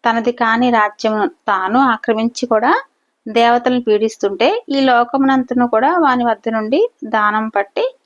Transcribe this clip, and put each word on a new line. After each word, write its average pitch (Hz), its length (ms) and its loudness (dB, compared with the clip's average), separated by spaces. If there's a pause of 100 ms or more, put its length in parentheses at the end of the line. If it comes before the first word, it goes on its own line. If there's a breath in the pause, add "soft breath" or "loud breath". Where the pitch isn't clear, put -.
తనది 233 280 0
కాని 240 380 0
రాజ్యమును 214 580 0
తాను 202 520 -2
ఆక్రమించి 233 680 -2
కూడా 247 360 0 (460)
దేవతలను 240 520 0
పీడిస్తుంటే 220 880 0
ఈ 277 120 0
లోకమునంతను 254 880 0
కూడా 262 300 2
వాని 254 260 2
వద్ద 226 240 -2
నుండి 226 400 -2 (160)
దానం 220 440 -2
పట్టి 440 460 -4 (120)